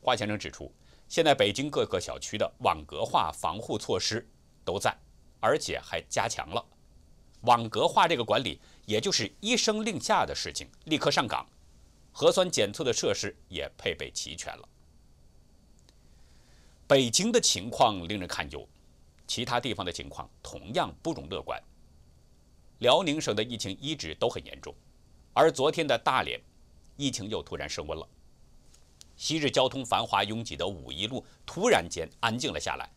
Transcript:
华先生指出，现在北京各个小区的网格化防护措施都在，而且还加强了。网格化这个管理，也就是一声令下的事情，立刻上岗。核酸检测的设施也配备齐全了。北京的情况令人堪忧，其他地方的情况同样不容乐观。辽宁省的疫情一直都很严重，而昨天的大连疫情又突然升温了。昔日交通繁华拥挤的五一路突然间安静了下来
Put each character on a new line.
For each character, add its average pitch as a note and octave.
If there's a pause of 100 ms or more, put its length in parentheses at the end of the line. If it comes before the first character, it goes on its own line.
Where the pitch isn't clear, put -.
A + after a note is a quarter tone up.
华 B2
先 G#2+
生 G#2
指 -
出， - (340)
现 -
在 D3
北 G#2
京 C#3+
各 C3
个 F#2
小 B1+
区 -
的 G2 (100)
网 E2+
格 D2+
化 F#2
防 F2+
护 A2
措 G2+
施 - (380)
都 F#2
在， G#2+ (420)
而 A#2+
且 E2+
还 E2
加 G#2+
强 -
了。 G2+ (760)
网 A#2
格 B2
化 F3
这 D#3+
个 A#2+
管 G#2
理， E2 (280)
也 G#2
就 F#3+
是 - (100)
一 A3+
声 G#3+
令 G#3
下 F#3
的 -
事 -
情， - (180)
立 D#3
刻 D3
上 C#3+
岗。 - (680)
核 D#3+
酸 F#3
检 G#2+
测 D#3
的 B2
设 -
施 G2+ (140)
也 D2+
配 E2
备 C#2+
齐 -
全 -
了。 - (2250)
北 C3+
京 G3
的 A#3
情 G#2
况 G2+
令 G#2
人 F2+
堪 E2
忧， C2+ (560)
其 -
他 A#2+
地 A#2+
方 F#2+
的 F2+
情 -
况 - (140)
同 -
样 C#3+
不 E3
容 -
乐 F2
观。 - (1160)
辽 C#3
宁 D#3+
省 A2
的 A2
疫 A#2+
情 G2
一 D3+
直 D#2
都 A#2+
很 E2
严 C#2
重， - (580)
而 D#3
昨 C#3+
天 D#3+
的 A#2+
大 C3
连 C2 (580)
疫 C#3
情 G#2
又 G#2
突 -
然 D2
升 D2+
温 D#2
了。 D#2 (1080)
昔 D#3+
日 C#3+
交 C3
通 C3
繁 G2
华 G2
拥 G#2+
挤 E2+
的 D#2+
五 D2
一 F2
路 B2+ (220)
突 F#3+
然 B2+
间 D#2+ (120)
安 A2+
静 B2
了 D2+
下 D2
来 -